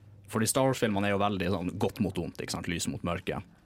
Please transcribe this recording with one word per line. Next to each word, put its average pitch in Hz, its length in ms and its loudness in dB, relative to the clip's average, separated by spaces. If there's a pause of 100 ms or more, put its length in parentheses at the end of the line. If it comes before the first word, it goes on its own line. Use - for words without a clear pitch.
(320)
fordi 110 160 2
Star 135 220 4
Wars-filmene 101 400 2
er 101 40 4
jo 98 80 2
veldig 95 300 0
sånn 87 260 -2
godt 101 220 0
mot 92 180 0
ondt, 82 240 -4
ikke - 140 -6
sant? - 160 -6
Lys 82 160 -2
mot - 160 -6
mørke. 87 380 -4 (240)